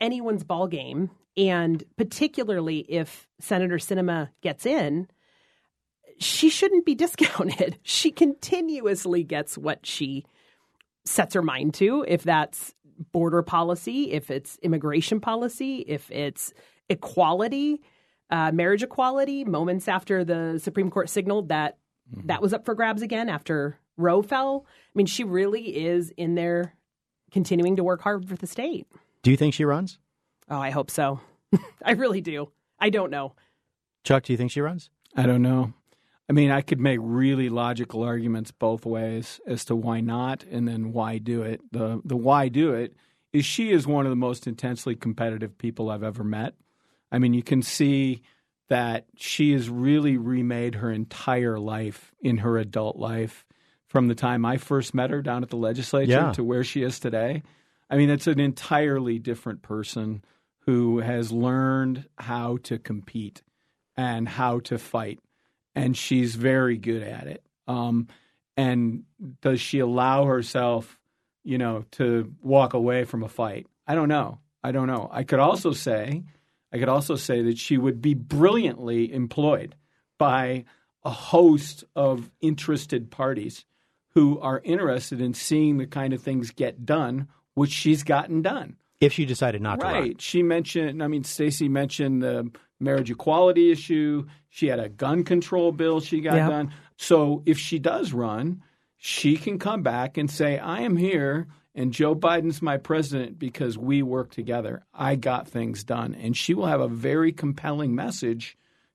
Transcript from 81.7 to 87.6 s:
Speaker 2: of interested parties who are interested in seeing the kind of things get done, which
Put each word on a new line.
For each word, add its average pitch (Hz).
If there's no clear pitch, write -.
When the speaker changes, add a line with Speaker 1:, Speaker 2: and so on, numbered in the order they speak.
Speaker 2:
of 131
interested 147
parties 117
who 147
are 135
interested 139
in 123
seeing 151
the 131
kind 135
of 127
things 127
get 123
done, 139
which 143